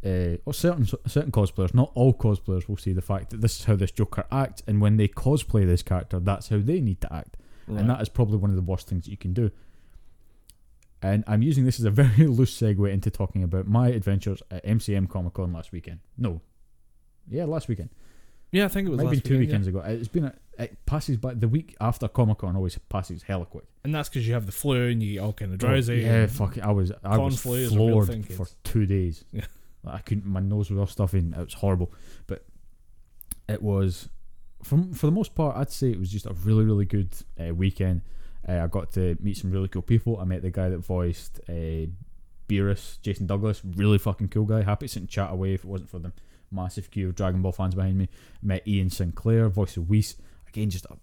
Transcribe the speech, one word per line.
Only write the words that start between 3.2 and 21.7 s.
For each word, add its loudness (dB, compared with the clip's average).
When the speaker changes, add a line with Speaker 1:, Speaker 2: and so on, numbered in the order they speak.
Speaker 1:
that -6
this 2
is -6
how 6
this 0
Joker -2
acts, -2
and 4
when 6
they 6
cosplay 2
this 4
character, -2
that's -2
how 2
they 2
need 0
to -6
act. -12
Speaker 2:
Right. -4
Speaker 1:
And 4
that 0
is -4
probably 2
one 2
of 2
the 0
worst -4
things -4
that -12
you -12
can -4
do. 0
And 2
I'm 4
using 4
this 2
as 0
a 4
very 8
<laughs> -
loose 4
segue 2
into 0
talking -2
about -2
my 6
adventures -2
at -12
M 2
C -2
M 2
Comic -4
Con -4
last -12
weekend. -12
No. -4
Yeah, -4
last -4
weekend. -6
Speaker 2:
Yeah, 2
I 0
think -2
it -2
was -2
Speaker 1:
Might 2
have 2
Speaker 2:
last 2
Speaker 1:
been -8
two 6
Speaker 2:
weekend, 2
yeah. -2
Speaker 1:
weekends -4
ago. -4
It's -8
been 0
a, -6
it -12
passes -2
by, -4
the 0
week 0